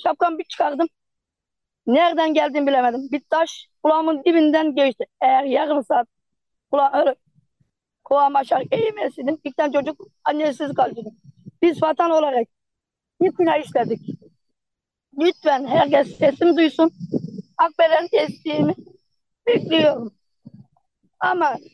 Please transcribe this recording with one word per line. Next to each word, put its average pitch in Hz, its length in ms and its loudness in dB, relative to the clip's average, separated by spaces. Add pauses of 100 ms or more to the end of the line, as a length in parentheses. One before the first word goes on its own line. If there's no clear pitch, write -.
Şapkamı 330 340 -2
bir 349 60 -8
çıkardım. 294 440 -2 (1000)
Nereden 320 460 2
geldiğini 294 340 0
bilemedim. 262 440 0
Bir 277 180 -6
taş 320 400 -4 (140)
kulağımın 311 400 0
dibinden 311 520 2
geçti. 269 300 -2 (160)
Eğer 262 220 2
yarım 285 400 -2
saat - 240 -2 (640)
kula-, 277 280 0
öyle 277 160 0 (880)
kulağımı 285 340 2
aşağı 269 340 -2
eğmeseydim, 320 760 -4
bir 277 80 -10
tane 302 200 -2
çocuk 285 280 -4 (240)
annesiz 302 480 -2
kaldı. 233 280 -2 (600)
Biz 339 220 2
vatan 320 280 0
olarak 285 360 0 (720)
ne 359 80 4
günah 320 380 0
işledik? - 540 -4 (1000)
Lütfen 294 480 0
herkes 285 500 0
sesimi 311 400 2
duysun. 330 340 2 (680)
Akbelen 330 560 2
desteğimi 302 640 -2 (720)
bekliyorum. 302 680 0 (1080)
Ama 339 380 -2 (160)